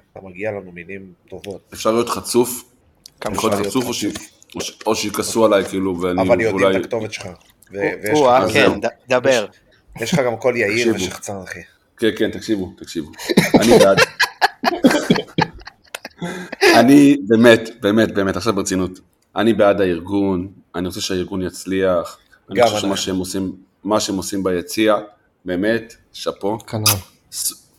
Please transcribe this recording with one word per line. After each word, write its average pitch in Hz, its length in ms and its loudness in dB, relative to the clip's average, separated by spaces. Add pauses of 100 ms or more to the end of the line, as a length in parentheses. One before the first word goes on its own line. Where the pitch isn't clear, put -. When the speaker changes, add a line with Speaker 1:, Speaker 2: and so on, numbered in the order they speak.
(120)
Speaker 1:
אתה 104 140 -18
מגיע 95 260 -8
לנו 92 200 -12
מילים 92 400 -18 (160)
טובות. 92 320 -16 (120)
Speaker 2:
אפשר 110 200 -2
להיות 117 160 0
חצוף? - 560 -2 (560)
Speaker 3:
כמובן. 107 180 -6
Speaker 2:
יכול 110 120 0
להיות 101 160 -2
Speaker 1:
אפשר 98 40 -6 (100)
Speaker 2:
חצוף, 120 40 -4
Speaker 1:
להיות 127 40 -6
Speaker 2:
או 120 60 -6
ש-, 107 120 -6
Speaker 1:
חצוף. - 240 -8 (240)
Speaker 2:
או 87 60 -10
ש-, - 260 -12
או 110 80 0
שיכעסו 107 500 -2
עליי, 101 200 4
כאילו, 95 360 -4
ואני 90 220 -2
Speaker 1:
אבל 117 180 2
יודעים 110 140 -2 (100)
Speaker 2:
אולי 95 120 2
Speaker 1:
את 92 80 -2
הכתובת 107 280 -8
שלך. - 140 -14 (460)
ו-, 95 40 -12
Speaker 3:
או-, 98 260 -4
Speaker 1:
ויש 151 160 0
Speaker 3:
או-אה, 127 200 4
Speaker 1:
לך 131 60 2
Speaker 2:
אז - 80 -2
Speaker 3:
כן, 139 180 4
Speaker 2:
זהו. 101 100 -4
Speaker 3:
ד-, - 60 -4 (220)
דבר. 127 380 2 (500)
Speaker 1:
יש... - 60 -10
יש - 120 -4
לך 151 60 2
גם 123 160 -2
קול 120 200 0
יהיר 110 120 0 (240)
Speaker 2:
תקשיבו. - 40 0
Speaker 1:
ושחצן, 95 480 -8
אחי. - 160 -14 (360)
Speaker 2:
כן, 113 120 0 (100)
כן, 104 120 0
תקשיבו, 95 480 -6
תקשיבו. 78 320 -12 (500)
אני 226 180 6
בעד. - 220 6
<laughs> 539 60 6 (2750)
אני, 143 420 8 (100)
באמת, 113 440 6 (120)
באמת, 110 320 2
באמת, 98 220 0
עכשיו 101 180 -2
ברצינות. 92 360 -2 (460)
אני 110 160 2
בעד 101 280 4
הארגון, 95 680 0 (260)
אני 90 120 -4
רוצה 92 140 -8
שהארגון 92 420 -4
יצליח. 92 760 -2 (320)
אני 98 100 -2
Speaker 1:
גם 120 60 8
Speaker 2:
חושב 107 140 0
שמה 98 100 -2
Speaker 1:
אנחנו. 95 120 -4
Speaker 2:
שהם 95 140 -4
עושים, 92 360 -4 (320)
מה 104 160 0
שהם 98 160 -4
עושים 95 280 -6
ביציע, 101 520 0 (480)
באמת, 107 500 -2 (180)
שאפו. 98 540 -6
Speaker 4:
כנראה. 107 280 -2 (380)
Speaker 2:
ס-, - 200 -8 (260)